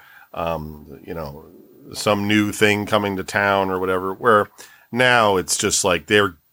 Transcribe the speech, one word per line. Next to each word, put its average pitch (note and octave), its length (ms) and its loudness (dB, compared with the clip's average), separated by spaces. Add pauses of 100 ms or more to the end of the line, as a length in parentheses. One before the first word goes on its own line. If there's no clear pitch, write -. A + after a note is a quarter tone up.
(340)
um, D#2 720 -10
you F2+ 80 -12
know, D#2 320 -12 (480)
some G2+ 340 -2
new G#2 240 2
thing G#2 360 0
coming G#2 300 -2
to F#2+ 60 -6
town G2 460 0
or F#2 80 -2
whatever, F#2 380 -2
where G#2+ 340 2 (420)
now A#2 460 4
it's E2+ 200 -4
just - 260 0
like F2 240 0
they're G#2 260 2 (200)